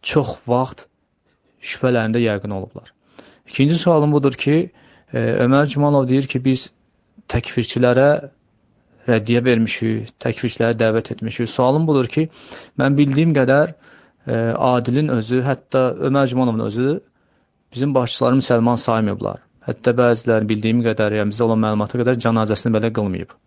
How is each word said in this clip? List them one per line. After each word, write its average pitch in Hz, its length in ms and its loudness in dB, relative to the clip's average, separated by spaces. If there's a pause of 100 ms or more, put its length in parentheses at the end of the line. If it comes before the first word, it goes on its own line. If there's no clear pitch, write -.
çox 123 300 -2 (140)
vaxt 127 360 -2 (800)
şübhələrində 117 560 -2
yəqin 104 380 -2
olublar. - 340 -14 (560)
İkinci 151 320 2
sualım 151 320 2
budur 135 240 0
ki, 147 220 0 (560)
e, 120 100 -2 (220)
Ömər 139 260 2
Cumanov 143 380 2
deyir 135 180 0
ki, 135 160 -6
biz 131 240 0 (640)
təkfirçilərə 123 760 2 (1000)
rəddiyə 120 380 2
vermişik, 110 760 0
təkfirçilərə 117 560 -2
dəvət 110 400 0
etmişik. 113 340 -6
Sualım 143 380 0
budur 135 240 0
ki, 160 160 -2 (480)
mən 139 240 2
bildiyim 147 380 2
qədər, 139 380 2 (520)
e, 117 160 -2 (300)
Adilin 123 420 0
özü, 117 320 -2
hətta 131 400 -2 (220)
Ömər 139 180 2
Cumanovun 120 400 -2
özü 127 320 -2 (760)
bizim 135 220 -2
başçıları 123 480 0
müsəlman 117 440 0
saymayıblar. 104 580 -4 (200)
Hətta 117 320 -2
bəziləri 117 520 2
bildiyim 113 360 0
qədər, 107 340 0
yəni 104 140 -2
bizdə 117 140 0
olan 110 160 2
məlumata 107 340 -2
qədər 123 240 0
cənazəsini 113 540 0
belə 110 180 0
qılmayıb. 98 380 -4 (160)